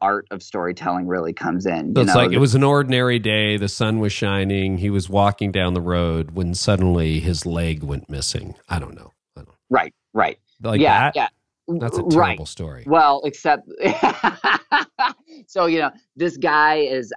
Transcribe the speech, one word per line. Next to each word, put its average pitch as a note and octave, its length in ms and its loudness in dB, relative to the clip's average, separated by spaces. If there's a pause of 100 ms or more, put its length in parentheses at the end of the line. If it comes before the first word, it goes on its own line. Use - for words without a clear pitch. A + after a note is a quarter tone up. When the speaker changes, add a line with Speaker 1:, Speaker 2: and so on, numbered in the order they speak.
Speaker 1:
art G2 320 -2
of F#2+ 100 -12
storytelling F2+ 640 -4
really E2+ 260 -4
comes F2 340 -4
in, E2 280 -4
Speaker 2:
So C3+ 60 4
Speaker 1:
you - 20 6
Speaker 2:
it's A2 120 2
Speaker 1:
know, - 60 6
Speaker 2:
like, - 100 4
it - 40 0
Speaker 1:
the C3 60 4
Speaker 2:
was B2+ 160 4
an C3+ 80 4
ordinary B2+ 560 2
day. G#2+ 360 0
The G2+ 120 -2
sun A2 320 -2
was G#2 120 0
shining. G2 680 -2
He G2+ 120 -2
was F#2+ 180 -2
walking G2+ 440 2
down F2+ 220 0
the F2+ 60 0
road E2+ 520 0
when F2+ 220 -2
suddenly F2 680 2
his E2 260 -2
leg E2 380 -2
went C#2 260 -8
missing. - 460 -8 (120)
I E2+ 120 -4
don't - 160 -12
know. - 160 -20 (240)
I C#2 60 -20
don't C#2 80 -20 (200)
Speaker 1:
Right, G#2+ 240 0 (200)
right. F#2 240 0 (220)
Speaker 2:
Like A2 200 0
Speaker 1:
Yeah, C3+ 320 4
Speaker 2:
that? - 40 -6
Speaker 1:
yeah. B2 120 0 (500)
Speaker 2:
That's A#2+ 200 -4
a - 40 -4
Speaker 1:
Right. - 80 -2 (200)
Speaker 2:
terrible E2+ 160 -8
story. D#2+ 400 -12
Speaker 1:
Well, D3 380 4
except, D3 440 -2 (120)
<laughs> - 1700 -2
so, F3+ 200 0
you E3 120 2
know, D3 120 -2 (260)
this D#3 200 -2
guy D3+ 400 4
is C3 400 -2